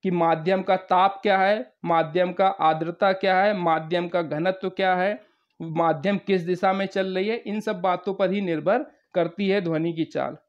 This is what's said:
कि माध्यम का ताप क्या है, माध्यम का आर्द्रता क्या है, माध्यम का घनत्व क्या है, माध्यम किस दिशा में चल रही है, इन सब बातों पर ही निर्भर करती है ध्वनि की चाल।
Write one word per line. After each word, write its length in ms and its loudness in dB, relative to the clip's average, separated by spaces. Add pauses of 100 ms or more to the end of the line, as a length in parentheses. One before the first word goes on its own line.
कि 100 0
माध्यम 480 2
का 160 2
ताप 440 2
क्या 160 2
है, 360 0 (120)
माध्यम 480 2
का 140 2
आर्द्रता 680 0
क्या 240 2
है, 200 2
माध्यम 500 0
का 140 -2
घनत्व 500 -2
क्या 240 0
है, 260 -2 (380)
माध्यम 600 0
किस 240 0
दिशा 300 0
में 140 -2
चल 200 -2
रही 200 -2
है, 100 -4
इन 240 -6
सब 200 -4
बातों 320 -2
पर 180 0
ही 120 0
निर्भर 420 0 (280)
करती 360 -2
है 120 2
ध्वनि 320 -2
की 120 -2
चाल। 320 -6 (120)